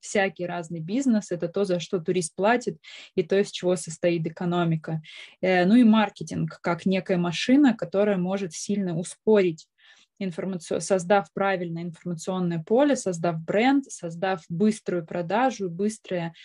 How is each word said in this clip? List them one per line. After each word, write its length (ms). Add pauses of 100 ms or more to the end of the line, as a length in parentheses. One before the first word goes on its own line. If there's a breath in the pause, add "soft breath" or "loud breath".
всякий 460
разный 340
бизнес, 500
это 180
то, 160
за 160
что 200
турист 340
платит, 420 (380 loud breath)
и 80
то, 160
из 120
чего 260
состоит 500
экономика. 760 (400 loud breath)
Э, 240
ну 100
и 100
маркетинг, 760
как 260
некая 300
машина, 580
которая 420
может 360
сильно 440
ускорить 720 (540 soft breath)
информацию, 600
создав 520
правильное 500
информационное 800
поле, 320
создав 440
бренд, 500
создав 580
быструю 580
продажу, 640
быстрое, 640 (120)